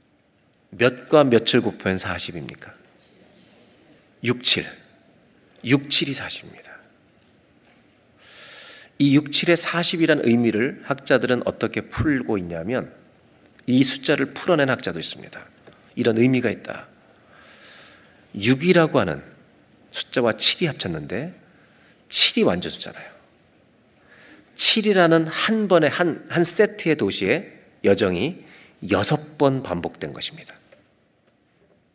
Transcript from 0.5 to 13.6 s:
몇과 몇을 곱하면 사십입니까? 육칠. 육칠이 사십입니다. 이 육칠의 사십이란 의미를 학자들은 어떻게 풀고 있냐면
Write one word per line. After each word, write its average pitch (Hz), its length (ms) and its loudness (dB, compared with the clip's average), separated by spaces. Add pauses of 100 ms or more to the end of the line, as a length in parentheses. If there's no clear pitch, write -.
몇과 127 540 4
몇을 117 360 4
곱하면 95 360 -2
사십입니까? 85 760 -10 (1500)
육칠. 120 420 -2 (960)
육칠이 139 500 0
사십입니다. - 640 -14 (2250)
이 143 160 6
육칠의 147 400 2
사십이란 165 680 0
의미를 117 640 2
학자들은 127 600 0
어떻게 - 360 -4
풀고 131 580 -2
있냐면 87 540 -8 (760)